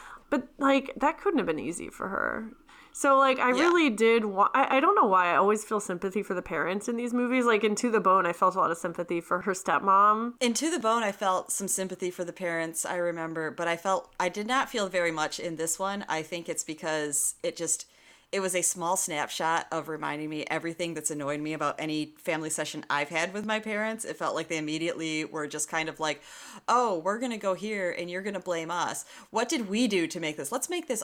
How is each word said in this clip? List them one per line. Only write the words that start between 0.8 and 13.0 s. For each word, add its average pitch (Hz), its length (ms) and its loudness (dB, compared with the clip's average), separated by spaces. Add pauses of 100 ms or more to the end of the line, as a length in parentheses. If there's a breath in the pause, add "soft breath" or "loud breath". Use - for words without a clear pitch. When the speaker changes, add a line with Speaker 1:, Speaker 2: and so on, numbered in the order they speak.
Speaker 1:
that 320 260 2
couldn't 359 160 2
have 180 80 0
been 156 120 -2
easy 147 300 -6
for - 200 -8
her. 196 420 -2 (420 loud breath)
So, 277 260 4
like, 262 200 4
I 247 120 2
Speaker 2:
Yeah. 247 120 2
Speaker 1:
really 339 260 4
did 226 360 4
wa-, 196 280 4
I, 269 260 4
I - 20 4
don't 381 160 6
know 269 100 6
why 185 260 6
I 147 40 4
always 208 280 4
feel 214 140 -2
sympathy 190 460 -2
for 196 100 -4
the 180 80 -4
parents 175 460 -2
in 233 80 -2
these 240 180 -4
movies. 247 320 2
Like, 214 160 4
in 214 140 2
To 247 140 0
the 214 100 2
Bone, 185 260 6
I 175 60 0
felt 185 240 2
a - 20 -2
lot 160 140 4
of 170 60 -4
sympathy 170 420 -4
for 180 220 -2
her 196 100 -2
stepmom. 202 880 4
Speaker 2:
In 240 140 2
To 302 180 0
the 320 80 -2
Bone, 226 240 2
I 196 80 0
felt 185 400 0
some 196 160 -4
sympathy 185 420 -2
for 180 140 -6
the 170 80 -10
parents, 165 520 -4
I 180 120 -4
remember, 165 560 -2